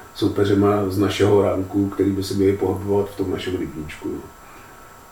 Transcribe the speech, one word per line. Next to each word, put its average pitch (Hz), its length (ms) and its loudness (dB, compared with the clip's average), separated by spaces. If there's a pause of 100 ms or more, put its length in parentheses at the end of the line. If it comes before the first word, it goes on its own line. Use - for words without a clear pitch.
(140)
soupeřema 101 760 2
z 92 100 -4
našeho 98 440 4
ranku, 98 460 0
který 98 220 0
by 95 120 -2
se 95 120 -6
měli 98 220 4
pohybovat 98 540 0
v - 60 -16
tom 92 140 -4
našem 87 260 -4
rybníčku, 78 520 -8
no. - 120 -8 (920)